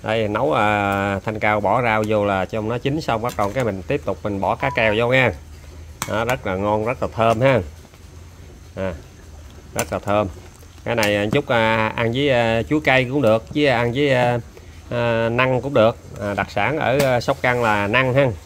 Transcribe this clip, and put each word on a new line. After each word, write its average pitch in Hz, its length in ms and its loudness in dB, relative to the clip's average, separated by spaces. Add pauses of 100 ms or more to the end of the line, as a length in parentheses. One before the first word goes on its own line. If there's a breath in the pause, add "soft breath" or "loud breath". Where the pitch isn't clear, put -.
Đây, 110 260 0
nấu, 117 240 0
à, 101 680 2
thanh 107 200 -6
cao 107 200 2
bỏ 101 220 2
rau 110 260 2
vô 107 160 2
là 98 200 0
trong 107 240 -6
nó 120 100 -4
chín 139 220 -2
xong, 117 220 -2
bắt 117 140 -4
đầu 101 180 0
cái 131 100 -2
mình 98 180 -4
tiếp 135 220 -4
tục 98 180 -4
mình 101 180 -4
bỏ 95 140 0
cá 131 220 -2
kèo 110 220 4
vô 120 100 2
nha. 127 240 4 (760)
Đó, 107 160 -2
rất 127 220 -2
là 98 100 -2
ngon, 104 280 0
rất 113 180 -4
là 101 120 -2
thơm 113 260 2
ha. 131 200 4 (1160)
À, 95 160 -6 (840)
rất 117 180 -4
là 101 60 -4
thơm. 101 300 0 (560)
Cái 127 100 -2
này, 104 220 2
à, 101 160 0
chút, 143 160 0
à, 113 480 2
ăn 117 160 0
với, 139 180 0
à, 113 320 2
chuối 147 220 0
cay 131 200 4
cũng 135 180 -2
được, 110 220 4 (100)
với, 147 120 2
à, 127 120 4
ăn 120 140 0
với, 139 180 0
à, 123 280 2 (520 loud breath)
à, 117 380 0
năng 127 340 2
cũng 139 120 -6
được. 113 220 6 (240)
À, 101 140 -4
đặc 98 160 -2
sản 113 280 0
ở, 127 200 2
à, 131 220 2
Sóc 135 220 -2
Trăng 123 200 2
là 104 240 2
năng 123 280 2
ha. 139 120 4 (200)